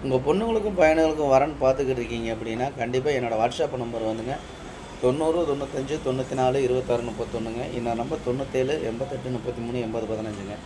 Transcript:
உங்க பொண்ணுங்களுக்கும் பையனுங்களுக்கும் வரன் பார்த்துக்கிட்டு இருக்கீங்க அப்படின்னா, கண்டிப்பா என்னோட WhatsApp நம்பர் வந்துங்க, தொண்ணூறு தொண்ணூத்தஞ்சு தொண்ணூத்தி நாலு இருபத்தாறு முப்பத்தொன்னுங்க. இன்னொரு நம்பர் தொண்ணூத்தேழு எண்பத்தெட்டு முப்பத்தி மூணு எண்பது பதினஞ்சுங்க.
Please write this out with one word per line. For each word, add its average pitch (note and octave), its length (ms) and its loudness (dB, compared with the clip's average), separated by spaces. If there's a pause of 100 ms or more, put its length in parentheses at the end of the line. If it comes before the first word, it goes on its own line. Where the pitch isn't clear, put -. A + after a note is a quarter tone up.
உங்க C3 120 0
பொண்ணுங்களுக்கும் G3+ 640 2
பையனுங்களுக்கும் D#3 480 6
வரன் C#3 320 6
பார்த்துக்கிட்டு C3+ 180 4
இருக்கீங்க A#2+ 520 0
அப்படின்னா, A2+ 460 -4
கண்டிப்பா C3 320 0
என்னோட D3 40 4
WhatsApp B2 640 0
நம்பர் A#2 240 -4
வந்துங்க, A2+ 340 -2 (680)
தொண்ணூறு D#3 400 2
தொண்ணூத்தஞ்சு C#3+ 640 -2
தொண்ணூத்தி C3 280 -2
நாலு C3 300 2
இருபத்தாறு B2 400 2
முப்பத்தொன்னுங்க. A#2 720 -6
இன்னொரு A#2 200 -2
நம்பர் C#3 320 -4
தொண்ணூத்தேழு C3+ 560 0
எண்பத்தெட்டு C3 460 -6
முப்பத்தி A#2+ 320 -4
மூணு A#2+ 200 -4
எண்பது A2 240 -2
பதினஞ்சுங்க. G#2 500 -6 (100)